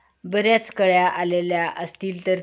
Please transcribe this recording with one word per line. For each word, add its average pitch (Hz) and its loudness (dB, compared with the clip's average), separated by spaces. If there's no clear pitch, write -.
बऱ्याच 208 0
कळ्या 180 4
आलेल्या 175 -2
असतील 175 -8
तर 185 2